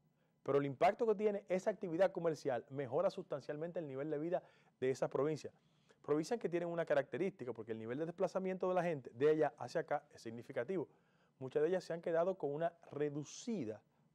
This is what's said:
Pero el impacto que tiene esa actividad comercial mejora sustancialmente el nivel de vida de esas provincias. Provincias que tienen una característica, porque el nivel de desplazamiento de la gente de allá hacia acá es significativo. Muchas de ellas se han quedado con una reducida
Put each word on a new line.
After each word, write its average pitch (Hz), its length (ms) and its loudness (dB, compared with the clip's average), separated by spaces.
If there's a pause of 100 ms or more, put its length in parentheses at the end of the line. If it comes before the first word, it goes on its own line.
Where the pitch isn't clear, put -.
(420)
Pero 135 160 4
el 143 80 2
impacto 185 400 2
que 220 80 4
tiene 208 340 0
esa 185 220 2
actividad 185 400 2
comercial 147 600 0
mejora 139 400 0
sustancialmente 160 680 -6
el 160 80 -6
nivel 139 240 -4
de 147 80 0
vida 170 240 -2 (380)
de 131 100 2
esas 143 180 0
provincias. 143 460 -2 (480)
Provincias 160 380 0
que 196 80 -2
tienen 170 200 0
una 165 160 0
característica, 139 680 0
porque 110 200 -6
el 110 60 -4
nivel 117 200 -6
de 160 80 -2
desplazamiento 185 600 -2
de 185 60 2
la 180 80 4
gente 160 320 -2
de 135 160 6
allá 151 280 4
hacia 147 240 -4
acá 147 200 -2 (100)
es - 100 -20
significativo. 127 680 -4 (500)
Muchas 131 240 0
de 160 60 4
ellas 180 160 2
se - 80 -6
han 170 100 -4
quedado 175 340 2
con 143 160 -2
una 165 200 0 (180)
reducida 143 880 -4 (340)